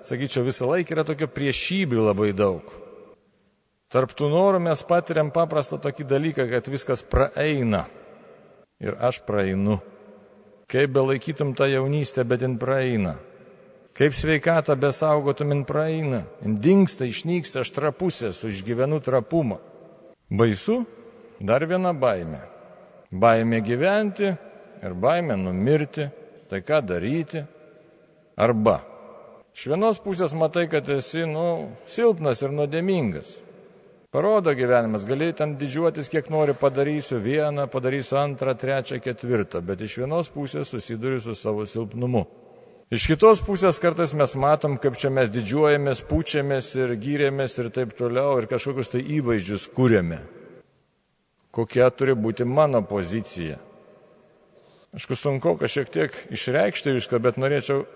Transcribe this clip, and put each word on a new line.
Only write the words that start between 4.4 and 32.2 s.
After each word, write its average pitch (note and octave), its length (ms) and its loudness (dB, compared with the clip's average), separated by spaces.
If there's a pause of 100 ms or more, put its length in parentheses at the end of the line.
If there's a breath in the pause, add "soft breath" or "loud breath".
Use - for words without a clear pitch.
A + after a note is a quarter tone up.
mes E3 240 -2
patiriam D#3+ 480 0
paprastą D#3 480 0
tokį C#3+ 280 -6
dalyką, C#3 440 2
kad B2 160 -2
viskas C3+ 320 -4
praeina. C3 840 0 (920)
Ir G2+ 240 -6
aš B2 240 -2
praeinu. G2+ 540 0 (880)
Kaip C3+ 240 0
belaikytum C#3 600 0
tą C#3 160 2
jaunystę, C3+ 560 0
bet B2 160 0
jin B2+ 160 -2
praeina. A#2+ 580 0 (800)
Kaip C#3 220 -6
sveikatą D#3 580 0
besaugotum, C#3+ 760 0
jin C#3+ 120 0
praeina. D3+ 580 -2 (180)
Jin G#2+ 160 -2
dingsta, E3+ 480 4
išnyksta, C#3+ 560 -4
aš - 100 -6
trapusė C#3+ 600 -2
esu, A2+ 160 -8
išgyvenu A#2 560 -2
trapumą. B2+ 540 0 (680)
Baisu, A#2 520 2 (580)
dar A2+ 300 2
viena F3+ 240 0
baimė. F2+ 480 -2 (720)
Baimė A2+ 480 4
gyventi F#3+ 720 0 (480)
ir F#2 160 -8
baimė C#3 400 2
numirti. C#3 720 0 (400)
Tai G2 120 -4
ką D3+ 200 0
daryti? C3 640 -4 (920)
Arba A2 440 4 (760)
iš - 140 -12
vienos G3+ 340 0
pusės F3+ 320 -2
matai, D#3+ 320 0
kad D3 220 -2
esi, C#3+ 360 -2
nu, D#3+ 460 -4 (160)
silpnas E3 560 2